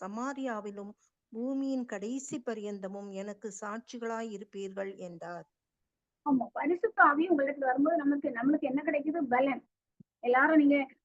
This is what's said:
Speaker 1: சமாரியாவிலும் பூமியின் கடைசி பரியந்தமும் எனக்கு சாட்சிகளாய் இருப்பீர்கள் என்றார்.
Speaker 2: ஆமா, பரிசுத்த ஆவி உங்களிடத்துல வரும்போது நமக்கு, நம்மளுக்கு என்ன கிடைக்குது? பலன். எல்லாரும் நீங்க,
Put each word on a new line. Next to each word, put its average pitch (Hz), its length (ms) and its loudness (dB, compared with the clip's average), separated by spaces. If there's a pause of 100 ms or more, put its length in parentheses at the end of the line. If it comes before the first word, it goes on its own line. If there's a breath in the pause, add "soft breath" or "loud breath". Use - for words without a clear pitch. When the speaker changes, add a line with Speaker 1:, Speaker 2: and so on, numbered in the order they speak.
Speaker 1:
சமாரியாவிலும் 214 840 -6 (420)
பூமியின் 262 540 -2
கடைசி 240 600 -8
பரியந்தமும் 202 640 -8
எனக்கு 202 420 -10 (100)
சாட்சிகளாய் 226 680 -8
இருப்பீர்கள் 196 680 -8
என்றார். 170 500 -12 (840)
Speaker 2:
ஆமா, 247 240 4
பரிசுத்த 359 500 2
ஆவி 311 260 4
உங்களிடத்துல 285 360 0
வரும்போது 285 320 4
நமக்கு, 285 320 0
நம்மளுக்கு 262 300 2
என்ன 277 260 0
கிடைக்குது? 302 320 0 (120)
பலன். 262 340 2 (560)
எல்லாரும் 269 380 6
நீங்க, 285 300 6 (180)